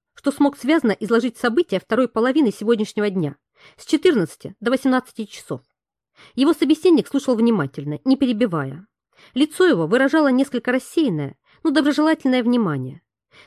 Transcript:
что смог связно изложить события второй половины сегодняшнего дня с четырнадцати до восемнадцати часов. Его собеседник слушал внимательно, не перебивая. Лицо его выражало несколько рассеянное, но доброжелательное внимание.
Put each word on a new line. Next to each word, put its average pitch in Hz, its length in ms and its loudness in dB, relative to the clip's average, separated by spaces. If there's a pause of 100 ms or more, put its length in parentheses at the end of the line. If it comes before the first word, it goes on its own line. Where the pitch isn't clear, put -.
(140)
что - 180 -4
смог 285 240 0
связно 254 360 0
изложить 226 440 -2
события 240 420 -2
второй 233 300 -2
половины 254 420 0
сегодняшнего 208 600 -2
дня 175 260 -4 (400)
с - 80 -20
четырнадцати 285 760 -2
до 220 100 -4
восемнадцати 254 540 -2
часов. - 360 -12 (720)
Его 277 180 2
собеседник 302 560 2
слушал 269 260 -2
внимательно, 156 720 -2
не 262 120 2
перебивая. 190 720 -2 (480)
Лицо 302 320 0
его 180 200 2
выражало 269 420 2
несколько 254 440 -2
рассеянное, 208 640 -2 (260)
но 330 80 0
доброжелательное 294 720 0
внимание. 160 600 -2 (440)